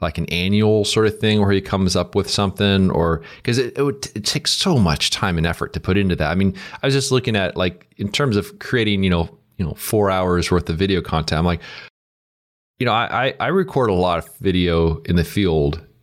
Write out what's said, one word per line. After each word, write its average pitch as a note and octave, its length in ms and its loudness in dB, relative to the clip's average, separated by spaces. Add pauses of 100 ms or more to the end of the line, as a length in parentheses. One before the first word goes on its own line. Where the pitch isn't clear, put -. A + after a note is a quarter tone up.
like, E2 160 -4
an D#2+ 100 -4
annual G#2 580 2
sort A2 220 2
of G#2+ 120 0
thing G#2+ 220 2
where G2+ 120 2
he G2 80 2
comes F#2+ 340 0
up F2+ 200 -2
with G2 160 0
something, G2 600 2
or, E2 320 0 (220)
'cause A#2+ 140 0
it, A#2+ 180 -4
it C#3 60 -2
would, C#3 320 -4
it G#3 100 -8
takes - 260 -4
so F3 280 0
much E2 320 0
time F#2 260 -2
and E2 100 0
effort - 280 -4
to E2+ 60 -6
put F#2 180 0
into F#2+ 180 2
that. D2+ 140 -2
I E2+ 40 0
mean, F#2+ 200 0 (280)
I C3 40 -2
was C#3 80 2
just C3+ 180 0
looking B2 240 0
at, F#2+ 200 -2
like, - 300 -2 (120)
in G2 120 -4
terms C3 260 0
of - 240 -2
creating, G#2 420 0
you F#2 80 2
know, E2+ 280 -2 (200)
you F2+ 80 -2
know, D2 80 -6
four G2+ 360 0
hours F2+ 400 2
worth F2 200 2
of D#2+ 80 -4
video F#2+ 240 2
content. D#2 360 -2
I'm E2 60 2
like, E2+ 160 0 (1160)
you B2 80 -2
know, A#2 60 2
I, A#2 340 0
I, C3 140 -2
I A2 80 0
record C#3+ 420 2
a F#2+ 40 2
lot F2+ 240 2
of D#2+ 100 -8 (100)
video E2+ 640 2
in F2 140 2
the E2+ 80 4
field, D#2+ 600 0 (180)